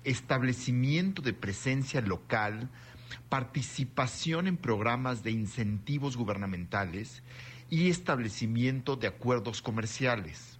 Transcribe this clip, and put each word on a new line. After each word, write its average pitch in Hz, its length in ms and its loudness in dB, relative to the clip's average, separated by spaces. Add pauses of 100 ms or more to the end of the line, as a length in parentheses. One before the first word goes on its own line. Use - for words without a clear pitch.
establecimiento 131 1200 2
de 120 100 0
presencia 131 680 0
local, 107 680 0 (600)
participación 143 1200 0
en 180 80 2
programas 120 680 2
de 113 80 -2
incentivos 110 840 0
gubernamentales 98 1040 -2 (480)
y 165 180 4
establecimiento 127 1080 2
de 117 100 0
acuerdos 120 560 0
comerciales. 110 960 -2